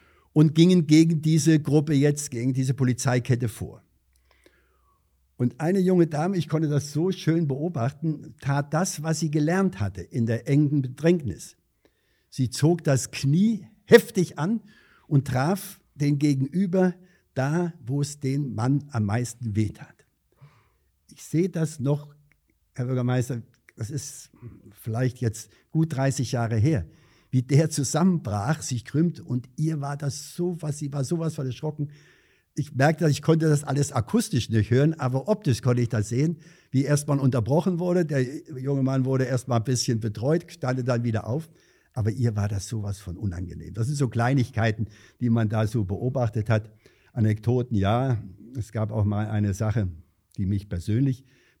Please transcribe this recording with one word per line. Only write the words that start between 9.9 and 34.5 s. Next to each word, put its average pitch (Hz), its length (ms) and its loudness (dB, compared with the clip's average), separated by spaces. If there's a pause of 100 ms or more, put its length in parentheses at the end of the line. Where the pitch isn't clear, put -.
in 117 240 -2
der 113 200 -2
engen 143 360 4
Bedrängnis. 139 720 -2 (720)
Sie 127 220 -4
zog 165 340 0
das 135 260 0
Knie 190 560 0 (180)
heftig - 540 6
an 202 220 -2 (460)
und 143 220 2
traf 139 520 -2 (140)
den 143 240 0
Gegenüber 175 760 2 (380)
da, 160 400 -2 (120)
wo 139 180 -2
es - 180 -8
den 135 340 -2
Mann 131 360 0
am 110 160 0
meisten 113 500 -4
wehtat. - 500 -4 (1040)
Ich - 120 -20
sehe 170 260 0
das 160 320 -4
noch, 143 340 -2 (600)
Herr 127 100 -4
Bürgermeister, 127 580 0 (340)
das 110 140 -8
ist - 400 -12 (420)
vielleicht 120 500 -4
jetzt - 280 -4 (200)
gut 160 260 0
dreißig 135 360 -2
Jahre 117 240 -2
her, 110 300 2 (440)
wie 127 100 2
der 143 300 4
zusammenbrach, 151 920 0
sich 120 240 -6
krümmte 165 400 -2
und 120 320 -4
ihr 156 240 -2
war 143 160 -6
das - 380 -8
sowas, 165 420 -6
sie 143 160 -8
war 143 100 -4
sowas 160 320 -4
von 135 120 -6
erschrocken. 147 440 -6 (640)
Ich - 180 -6
merkte, 156 340 2
ich - 140 0
konnte 160 260 4
das 147 140 2
alles 139 300 -2
akustisch 127 580 0